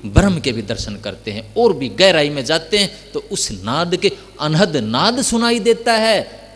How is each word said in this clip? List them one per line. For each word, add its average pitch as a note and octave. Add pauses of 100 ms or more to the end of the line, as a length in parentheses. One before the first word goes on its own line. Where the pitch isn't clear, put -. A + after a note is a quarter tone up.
ब्रह्म D#3+
के B2+
भी A2+
दर्शन G#2
करते G2
हैं। G#2+
और A3
भी C3+
गहराई E3
में C#3
जाते E3
हैं -
तो D3
उस -
नाद C#3
के F3+ (300)
अनहद D#3
नाद C#3+
सुनाई A#3
देता A3+
है। A3 (160)